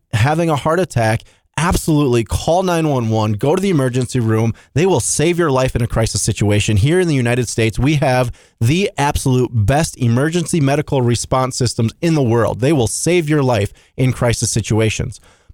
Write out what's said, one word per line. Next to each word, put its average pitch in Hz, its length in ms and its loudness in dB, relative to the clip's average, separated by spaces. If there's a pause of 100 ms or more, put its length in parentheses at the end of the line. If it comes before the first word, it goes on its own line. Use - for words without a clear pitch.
(120)
having 156 380 0
a 151 80 0
heart 165 240 0
attack, 117 400 -2 (340)
absolutely 147 680 0
call 165 400 -2
nine 165 260 0
one 123 200 -2
one, 110 240 0
go 139 220 0
to 190 60 -2
the 202 80 0
emergency 127 500 0
room. 113 340 0 (200)
They 165 140 2
will 175 120 2
save 160 380 0
your 165 140 0
life 131 240 0
in 120 80 0
a 117 40 -2
crisis - 340 -2
situation. 104 560 0
Here 147 220 4
in 185 80 2
the 156 80 0
United 123 320 0
States, 113 300 -2
we 135 180 2
have 127 360 0 (280)
the 160 380 2
absolute 131 560 0
best 127 440 0
emergency 156 600 0
medical 143 440 0
response 127 520 0
systems 117 460 -2
in 170 140 2
the 147 80 2
world. 110 360 0
They 135 140 2
will 123 140 2
save 165 420 0
your 151 140 2
life 117 280 0 (240)
in 131 160 0
crisis 117 400 -2
situations. 110 720 -2 (320)